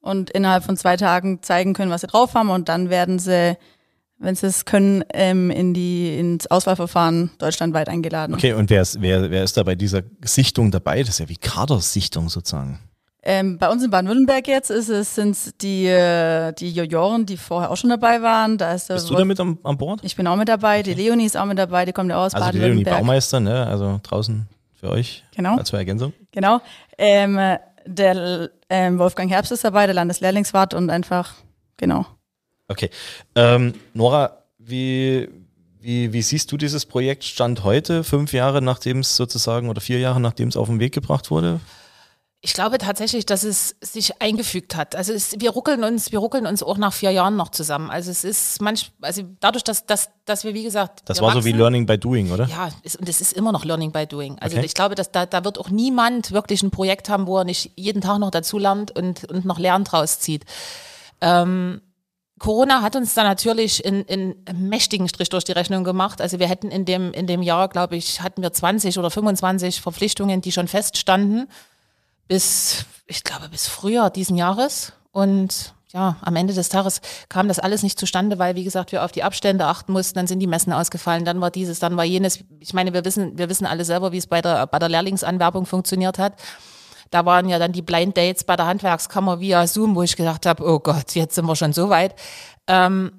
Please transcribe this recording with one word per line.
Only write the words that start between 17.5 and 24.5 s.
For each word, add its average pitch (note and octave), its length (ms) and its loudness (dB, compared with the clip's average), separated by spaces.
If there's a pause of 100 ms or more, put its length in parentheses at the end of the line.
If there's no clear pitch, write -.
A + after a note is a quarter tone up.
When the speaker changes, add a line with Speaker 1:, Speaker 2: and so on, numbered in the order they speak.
Speaker 1:
auch F#3 60 -2
schon B3 140 2
dabei A#3 300 2
waren. A3 360 2
Da E3+ 160 0
ist F3+ 160 -6
der F#3 60 -2
Speaker 2:
Bist F3 140 -4
du - 40 0
Speaker 1:
Wolf- F3+ 80 4
Speaker 2:
damit F#3+ 180 2
am, F3+ 240 0
an C#3+ 140 -2
Bord? F3 260 -4
Speaker 1:
Ich F#3+ 140 -8
bin F#3 100 0
auch F3 80 2
mit G#3+ 140 2
dabei, G#3+ 340 2
die G3 80 -4
Speaker 2:
Okay. F3+ 120 -2
Speaker 1:
Leonie A3+ 240 4
ist G#3 100 -2
auch G3 80 0
mit G3+ 120 -2
dabei, F3+ 280 2
die F#3 80 -4
kommt F#3 160 -2
ja E3+ 80 0
auch F3+ 80 2
aus F#3+ 80 -2
Speaker 2:
Also F3+ 180 0
die F3+ 60 0
Leonie A#2 260 4
Speaker 1:
Baden-Württemberg. F#2+ 160 2
Speaker 2:
Baumeister, B2+ 400 2
ne? A#2 280 0
Also G2+ 360 -2
draußen G#2+ 420 -2 (320)